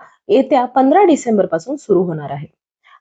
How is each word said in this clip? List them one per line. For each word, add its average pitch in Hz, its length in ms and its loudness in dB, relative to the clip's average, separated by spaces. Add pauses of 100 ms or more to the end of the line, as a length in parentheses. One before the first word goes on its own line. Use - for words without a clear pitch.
(280)
येत्या 262 360 2
पंधरा 269 380 2
डिसेंबर 233 440 0
पासून 240 300 -6
सुरू 190 260 0
होणार 156 280 -8
आहे 139 160 -12 (540)